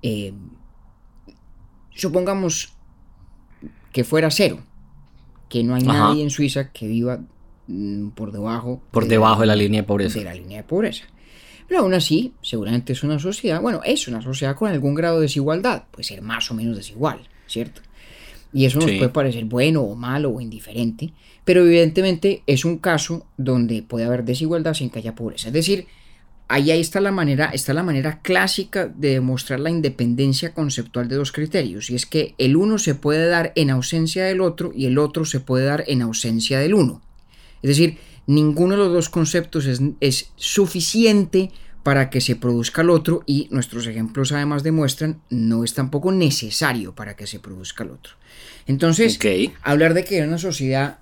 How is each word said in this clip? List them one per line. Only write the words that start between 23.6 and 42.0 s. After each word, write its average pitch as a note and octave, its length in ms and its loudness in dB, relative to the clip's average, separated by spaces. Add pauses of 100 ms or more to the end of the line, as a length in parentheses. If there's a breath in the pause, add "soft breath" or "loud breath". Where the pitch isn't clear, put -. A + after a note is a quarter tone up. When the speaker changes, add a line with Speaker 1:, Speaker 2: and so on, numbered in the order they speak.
Speaker 1:
puede A#2 240 -6
haber B2 200 0
desigualdad D#3 500 -2
sin B2+ 160 -4
que A#2+ 80 -10
haya A2 160 -8
pobreza. - 320 -8
Es A#2 60 -8
decir, F3 340 0 (640 soft breath)
ahí, C#3+ 200 2
ahí E3 100 4
está E3+ 220 -2
la G3 100 2
manera, D3+ 340 0
está C3 280 -4
la D#3 80 0
manera D#3 400 -2
clásica F#3 680 -2
de C#3+ 220 -2
demostrar B2+ 500 -2
la D#3 120 -2
independencia C3+ 840 0
conceptual B2+ 540 -4
de C3 80 -4
dos C#3 160 -2
criterios, D3 580 -4
y B2 60 -4
es A#2+ 100 -4
que - 320 -2
el C3 200 4
uno G#3 200 2
se D#3+ 160 0
puede D3+ 340 0
dar E3+ 280 0
en C#3 160 2
ausencia D#3+ 540 0
del F#3 160 0
otro F3 340 -2
y C3+ 100 -4
el B2+ 140 2
otro D3+ 260 0
se C#3 140 -2
puede C3 260 0
dar D3 220 0
en B2+ 160 0
ausencia A2+ 560 -2
del E3 160 4
uno. D#3 260 4 (600 soft breath)
Es C3+ 60 0
decir, D#3+ 280 4 (300 loud breath)
ninguno D3+ 480 4
de G3+ 80 4
los F3+ 100 2
dos E3+ 160 2
conceptos E3 560 0
es, B2+ 160 0 (180)
es C3+ 360 0
suficiente G3 1160 2 (320 soft breath)
para C3+ 260 2